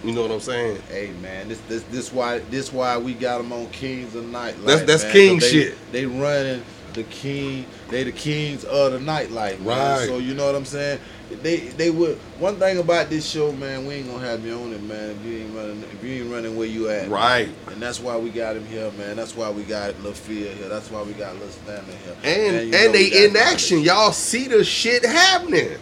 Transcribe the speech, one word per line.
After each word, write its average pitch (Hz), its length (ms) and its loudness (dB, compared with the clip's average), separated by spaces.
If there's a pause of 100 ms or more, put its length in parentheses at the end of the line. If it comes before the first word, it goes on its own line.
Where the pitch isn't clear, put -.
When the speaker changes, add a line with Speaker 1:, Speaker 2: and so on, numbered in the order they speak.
Speaker 1:
You 113 100 -2
know 117 80 0
what 113 100 0
I'm 110 80 -2
saying? 117 500 -4
Speaker 2:
Hey, 101 220 -8 (100)
man, 95 280 -12
this, 110 180 -8
this, 110 160 -6
this 123 300 -8
why, 120 260 -2
this 127 320 -6
why 127 260 0
we 123 160 -4
got 120 280 -2
'em 120 100 -8
on 120 160 -8
Kings 127 480 -10
of 117 100 -8
Nightlife, 117 400 -8
Speaker 1:
That's, 147 180 6
that's 151 200 6
Speaker 2:
man, 107 80 -2
Speaker 1:
king 190 280 10
Speaker 2:
'cause 123 120 6
they, 151 120 8
Speaker 1:
shit. - 280 -6
Speaker 2:
they 127 140 -2
running 135 580 0 (300)
the 113 100 -6
king, 135 640 -6 (240)
they 127 140 -2
the 123 80 -4
kings 147 520 -4
of 139 300 4
the 127 60 -4
nightlife, 117 600 -2
man. 131 400 2
Speaker 1:
Right. 123 80 0
Speaker 2:
So, 127 100 -2
you 127 180 -4
know 143 100 0
what 139 100 2
I'm 139 100 -4
saying? 143 340 -4 (440)
They, 165 140 2
they 156 340 0
would, 160 260 2 (220)
one 196 160 0
thing 190 240 2
about 165 320 2
this 156 180 -2
show, 151 220 0
man, 135 340 -8
we 143 100 -8
ain't 135 120 -8
gonna 127 180 -8
have 117 180 -4
you 113 120 -6
on 117 180 -8
it, 104 80 -10
man, 107 300 -8
if 104 120 -12
you 113 180 -8
ain't 107 140 -10
running, 107 280 -8
if 104 200 -14
you 127 200 -6
ain't 120 100 -8
running 113 240 -6
where 113 80 -2
you 110 240 -2
at. 101 180 -2
Speaker 1:
Right. 107 420 4 (180)
Speaker 2:
And 101 120 -12
that's 120 200 -6
why 120 180 -4
we 113 140 -4
got 110 240 -4
him 107 100 -10
here, 110 320 -8
man. 101 180 -8
That's 110 200 -8
why 113 160 -4
we 104 120 -6
got 101 380 -6
Lil 101 120 -8
Phil 104 420 -8
here. 101 140 -12
That's 104 200 -8
why 107 140 -8
we 104 100 -10
got 101 240 -10
Lil 101 120 -12
Stanley 98 440 -14 (100)
here. 87 200 -14
Speaker 1:
And, 185 320 2
Speaker 2:
And, 117 140 -2
you 170 60 -2
Speaker 1:
and 208 100 8
Speaker 2:
know, 220 140 6
we 196 100 6
Speaker 1:
they - 20 -
Speaker 2:
got 202 180 8
Speaker 1:
in 202 80 0
action. 240 400 4
Speaker 2:
Knowledge. 151 100 4
Speaker 1:
Y'all 202 240 6
see - 360 -2
the 220 160 6
shit 240 420 2
happening. 339 760 4